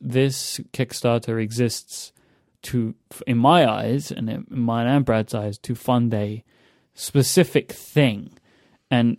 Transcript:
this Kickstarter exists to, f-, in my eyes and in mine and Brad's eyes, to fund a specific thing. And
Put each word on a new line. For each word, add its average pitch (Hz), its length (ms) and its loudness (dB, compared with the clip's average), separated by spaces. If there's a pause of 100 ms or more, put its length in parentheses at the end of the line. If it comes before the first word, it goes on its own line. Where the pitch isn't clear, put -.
this 131 600 -2 (120)
Kickstarter 117 720 -2
exists 113 680 -4 (500)
to, 113 320 -4 (160)
f-, - 160 -18
in 123 120 0
my 143 320 6
eyes 113 420 -2
and 113 180 -6
in - 180 -8
mine 117 380 0
and 135 180 2
Brad's 110 300 0
eyes, 104 240 -4
to - 160 -8
fund 120 400 0
a 107 280 -4 (520)
specific - 800 2
thing. 110 580 0 (640)
And 117 260 4